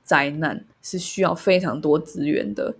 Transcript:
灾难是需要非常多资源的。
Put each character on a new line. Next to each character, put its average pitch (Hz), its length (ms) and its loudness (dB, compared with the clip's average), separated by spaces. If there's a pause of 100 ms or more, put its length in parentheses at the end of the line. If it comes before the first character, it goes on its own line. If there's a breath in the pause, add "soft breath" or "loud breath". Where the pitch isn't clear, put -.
灾 143 280 2
难 151 340 -4 (160)
是 - 160 -8
需 - 240 -6
要 170 140 2
非 185 240 4
常 151 200 -2
多 151 200 4
资 147 280 -6
源 - 280 -2
的。 - 240 -4